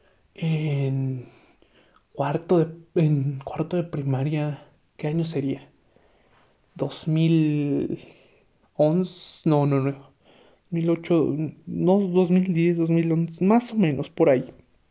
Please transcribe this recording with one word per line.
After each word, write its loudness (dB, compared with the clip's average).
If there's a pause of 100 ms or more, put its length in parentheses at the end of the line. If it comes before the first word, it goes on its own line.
(340)
en -4 (880)
cuarto 0
de, 2 (280)
en 0
cuarto -6
de -2
primaria, -4 (320)
¿qué -6
año -2
sería? -6 (1080)
Dos -8
mil 0 (760)
once, -2
no, 4
no, 2
no, -2
dos -12 (580)
mil -2
ocho, 2 (320)
no, 2
dos 2
mil 2
diez, 2
dos 0
mil 2
once, -2
más 2
o -4
menos 0
por 2
ahí. 4 (460)